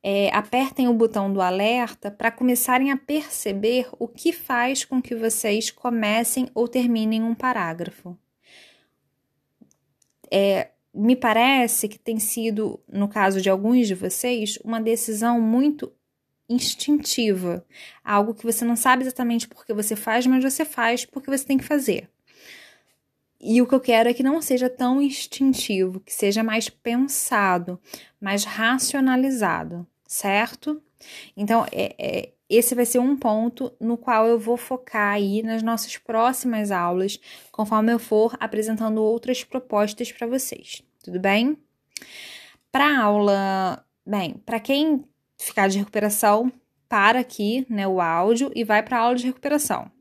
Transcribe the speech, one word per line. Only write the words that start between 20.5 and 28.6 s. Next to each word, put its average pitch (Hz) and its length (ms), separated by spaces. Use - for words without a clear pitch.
faz 240 400
porque - 240
você 269 160
tem 269 120
que 262 60
fazer. 262 460
E 226 220
o 247 60
que 269 80
eu 262 40
quero 233 300
é 247 40
que 247 100
não 302 180
seja 254 280
tão 254 320
instintivo, 220 1000
que - 120
seja 208 320
mais 226 260
pensado, 202 1120
mais 202 240
racionalizado, 226 1400